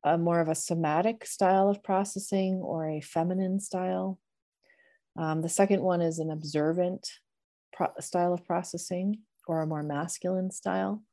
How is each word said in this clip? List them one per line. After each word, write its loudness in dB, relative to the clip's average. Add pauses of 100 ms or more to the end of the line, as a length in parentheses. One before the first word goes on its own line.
a 4
more 4
of 2
a 2
somatic 0
style 4
of 0
processing 0
or -2
a -2
feminine 0
style. -4 (1000)
Um, 0
the -2
second 4
one 2
is 0
an -2
observant 0 (680)
pro-, -2
style 0
of -4
processing -4 (280)
or -2
a -2
more -4
masculine -2
style. -2 (100)